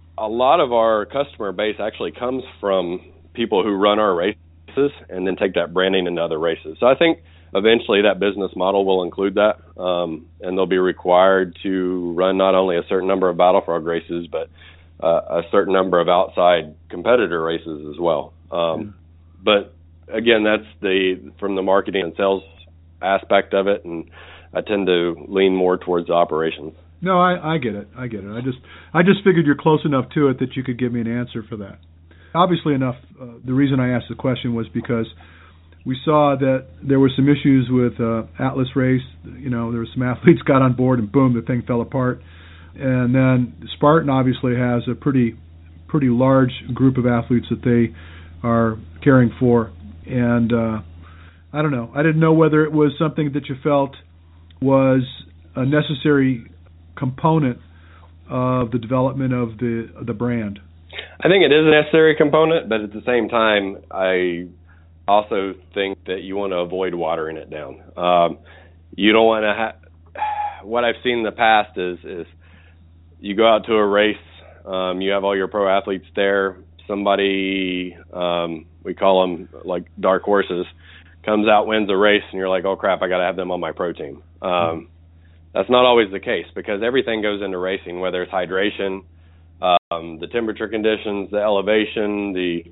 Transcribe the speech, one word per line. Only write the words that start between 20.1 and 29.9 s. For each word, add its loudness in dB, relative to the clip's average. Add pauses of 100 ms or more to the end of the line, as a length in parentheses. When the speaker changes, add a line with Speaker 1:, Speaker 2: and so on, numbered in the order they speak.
Speaker 1:
again, 2
that's 0 (140)
the, -2
from -6
the -2
marketing 0
and -8
sales -2 (580)
aspect 0
of 0
it, -2
and -10 (440)
I -4
tend -2
to 2 (120)
lean 2
more 2
towards -2
the -2
operations. -2 (280)
Speaker 2:
No, 0
I, 0
I -2
get -4
it. -10 (100)
I -10
get -10
it. -12
I -10
just, -6 (340)
I 2
just 2
figured 4
you're 2
close 2
enough 0